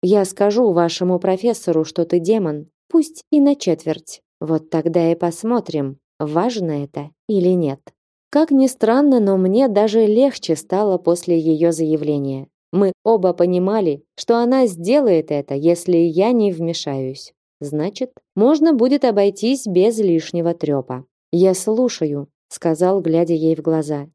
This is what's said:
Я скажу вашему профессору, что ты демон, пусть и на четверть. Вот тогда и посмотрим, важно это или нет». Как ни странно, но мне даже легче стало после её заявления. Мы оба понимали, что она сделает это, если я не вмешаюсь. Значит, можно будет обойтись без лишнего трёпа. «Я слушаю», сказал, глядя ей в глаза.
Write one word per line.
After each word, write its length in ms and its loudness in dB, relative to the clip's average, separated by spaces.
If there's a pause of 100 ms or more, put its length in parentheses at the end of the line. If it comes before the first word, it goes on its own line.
Я 220 2
скажу 480 0
вашему 460 0
профессору, 640 -2
что 220 -4
ты 140 0
демон, 480 -2 (200)
пусть 420 0
и 100 4
на 140 4
четверть. 680 -4 (180)
Вот 300 -4
тогда 420 0
и 20 2
посмотрим, 840 -4 (200)
важно 680 -4
это 260 -12 (180)
или 220 0
нет». 300 -2 (500)
Как 220 2
ни 160 4
странно, 500 2
но 180 2
мне 300 2
даже 400 2
легче 480 0
стало 440 -2
после 380 0
её 360 2
заявления. 760 -2 (260)
Мы 200 2 (120)
оба 280 2
понимали, 720 0 (120)
что 220 0
она 280 2
сделает 640 0
это, 240 -4
если 420 2
я 360 2
не 200 2
вмешаюсь. 800 -8 (280)
Значит, 520 -6 (240)
можно 360 4
будет 320 2
обойтись 640 0
без 320 2
лишнего 560 -2
трёпа. 500 -4 (280)
«Я 220 4
слушаю», 720 -2 (220)
сказал, 500 0
глядя 340 0
ей 220 0
в 60 -12
глаза. 520 -4